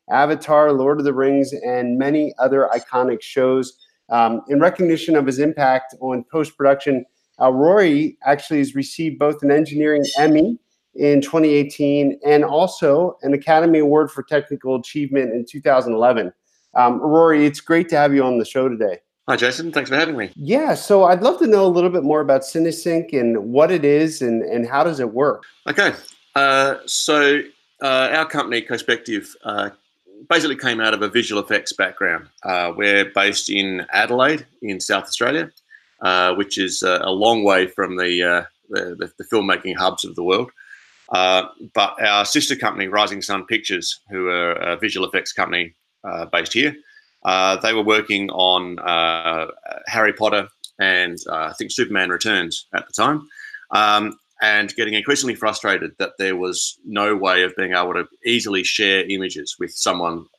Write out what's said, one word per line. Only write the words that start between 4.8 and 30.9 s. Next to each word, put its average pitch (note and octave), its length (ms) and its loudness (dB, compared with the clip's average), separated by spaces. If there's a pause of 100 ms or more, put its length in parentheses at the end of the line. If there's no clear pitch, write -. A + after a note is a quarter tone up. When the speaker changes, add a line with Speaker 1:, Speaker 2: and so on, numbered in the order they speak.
Speaker 1:
of C#3+ 100 4
his C3 140 -2
impact C#3+ 640 0
on B2+ 300 -6
post-production, C#3 760 0 (360)
uh, B2+ 120 6
Rory D3+ 720 4
actually C#3+ 340 0
has C3+ 160 -2
received C#3 460 -6
both D3 220 0
an C#3+ 100 4
engineering D3 520 2 (140)
Emmy D#3+ 400 4 (380)
in C#3+ 240 4
twenty D#3 300 2
eighteen C#3+ 760 0
and D3 180 6
also E3 800 0
an C#3 100 -2
Academy D#3+ 460 4
Award D3+ 320 2
for C3+ 140 -12
Technical C#3+ 500 -2
Achievement C3+ 580 -2
in A#2+ 160 -6
two C#3+ 120 -16
thousand C3 320 2
eleven. A2+ 400 2 (420)
Um, B2 260 4
Rory, D#3 460 6
it's D3 140 -2
great E3+ 300 0
to D#3 60 2
have C#3+ 160 4
you C#3 120 4
on B2 140 0
the A2 60 0
show C3 240 0
today. G#2+ 300 -2 (300)
Speaker 2:
Hi, B2+ 80 2
Jason. B2+ 340 0
Thanks C3 200 -4
for C3+ 40 0
having D#3+ 220 -2
me. G#2 180 -8
Speaker 1:
Yeah, A3 400 -2
so G3 300 4
I'd F3+ 180 4
love D#4+ 160 2
to D#4+ 80 2
know G#3 180 6
a F#3 40 6
little F3 220 2
bit F3 120 0
more D3+ 180 2
about C3+ 200 2
CineSync E3 720 -2
and A#2 400 0
what D3+ 180 4
it E3 140 0
is D3+ 380 2
and, A2+ 200 0
and A#2 240 -4
how C#3 160 0
does E3 160 -2
it A#2 140 -4
work? B2+ 320 -2 (240)
Speaker 2:
Okay. G3 240 0 (420)
Uh, C#3 520 4
so, D3 540 2 (400)
uh, C3 300 0
our D#3 160 0
company, A#2+ 340 -4
Cospective, A2+ 720 -6 (120)
uh, G2+ 260 -4 (580)
basically D#3 280 2
came A#2 240 -2
out A2 120 2